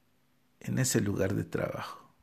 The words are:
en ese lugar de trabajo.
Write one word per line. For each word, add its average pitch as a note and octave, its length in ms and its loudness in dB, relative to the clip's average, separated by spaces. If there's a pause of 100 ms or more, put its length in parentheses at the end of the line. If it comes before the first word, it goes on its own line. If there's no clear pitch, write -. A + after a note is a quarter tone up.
(580)
en A#2+ 200 -2
ese B2 240 4
lugar G2+ 320 2
de G#2+ 100 0
trabajo. - 680 -6 (120)